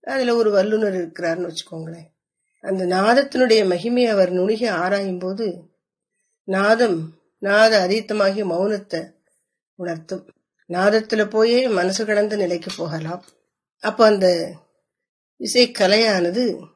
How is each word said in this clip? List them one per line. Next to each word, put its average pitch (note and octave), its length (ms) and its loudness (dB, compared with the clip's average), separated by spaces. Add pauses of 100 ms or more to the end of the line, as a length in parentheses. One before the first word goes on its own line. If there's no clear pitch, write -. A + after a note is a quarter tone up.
அதுல B3+ 320 -2
ஒரு A3+ 160 2
வல்லுனர் G3+ 460 0
இருக்கிறார்னு E3+ 520 -6
வச்சுக்கோங்களேன். D#3+ 600 -14 (540)
அந்த F#3+ 220 -4
நாதத்தினுடைய A3 800 2
மகிமையை A3+ 440 0
அவர் F#3+ 220 2
நுணுகி G#3+ 420 0
ஆராயும் F#3 460 -4
போது G3 260 -6 (1000)
நாதம் G3+ 520 2 (420)
நாத G#3+ 380 4
அதீத்தமாகிய G3+ 680 0
மௌனத்தை G3 560 -4 (760)
உணர்த்தும். F3 440 -10 (460)
நாதத்துல G#3+ 600 0
போயே A3+ 300 2 (100)
மனசு F#3+ 340 -2
கடந்த G#3 320 0
நிலைக்கு F3+ 360 -4
போகலாம். D#3+ 500 -8 (600)
அப்ப G#3 220 -6
அந்த G3+ 220 4 (1120)
இசை A#3+ 300 2
கலையானது G#3 720 0 (320)